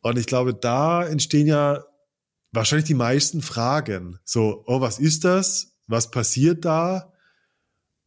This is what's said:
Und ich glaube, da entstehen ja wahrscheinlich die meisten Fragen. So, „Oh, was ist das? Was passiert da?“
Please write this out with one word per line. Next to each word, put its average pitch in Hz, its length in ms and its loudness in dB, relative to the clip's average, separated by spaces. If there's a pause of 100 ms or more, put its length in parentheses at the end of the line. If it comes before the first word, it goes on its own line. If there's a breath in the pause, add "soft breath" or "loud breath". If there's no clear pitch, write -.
Und 120 180 0
ich 113 80 -2
glaube, 127 260 0
da 143 540 0
entstehen 151 400 2
ja 143 360 2 (680)
wahrscheinlich 147 340 2
die 156 80 0
meisten 135 480 0
Fragen. 113 800 -4
So, 110 440 0
„Oh, 127 140 0
was 120 180 -2
ist 156 260 0
das? 190 500 0 (120)
Was 113 240 0
passiert 156 540 0
da?“ 170 480 -2 (920)